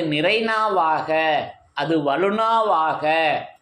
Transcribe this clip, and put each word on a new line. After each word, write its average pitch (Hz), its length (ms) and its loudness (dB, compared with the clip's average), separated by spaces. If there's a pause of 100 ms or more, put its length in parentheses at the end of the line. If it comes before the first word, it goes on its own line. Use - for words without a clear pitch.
நிறைநாவாக, 180 1040 0 (640)
அது 151 280 -2
வலுநாவாக, 190 1040 0 (580)